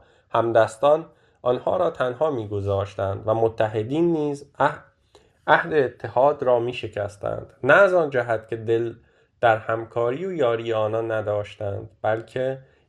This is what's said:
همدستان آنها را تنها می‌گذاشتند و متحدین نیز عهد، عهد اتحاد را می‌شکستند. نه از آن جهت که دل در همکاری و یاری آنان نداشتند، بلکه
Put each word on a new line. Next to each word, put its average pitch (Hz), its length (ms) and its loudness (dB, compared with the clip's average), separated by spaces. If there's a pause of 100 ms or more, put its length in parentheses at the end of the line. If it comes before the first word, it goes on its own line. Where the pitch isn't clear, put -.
(300)
همدستان 117 760 2 (360)
آنها 127 360 0
را 175 120 0
تنها 135 420 -2
می‌گذاشتند 101 920 -4
و 110 80 2
متحدین 113 800 0
نیز 147 460 -4
عهد، 147 240 0 (640)
عهد 160 260 2
اتحاد 135 680 0
را 123 160 2
می‌شکستند. 110 960 -8 (100)
نه 135 100 4
از 185 200 6
آن 165 160 2
جهت 120 380 -2
که - 80 -8
دل 113 380 -2 (480)
در 110 160 4
همکاری 117 680 -4
و 190 80 -8
یاری 117 400 0
آنان 110 380 -2
نداشتند، 104 800 -6 (120)
بلکه 127 580 -4 (300)